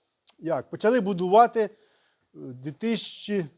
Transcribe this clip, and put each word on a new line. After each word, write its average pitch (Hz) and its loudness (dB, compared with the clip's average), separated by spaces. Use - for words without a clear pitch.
як, 156 -4
почали 226 2
будувати 202 2
в 151 -14
дві 131 -12
тисячі 208 -4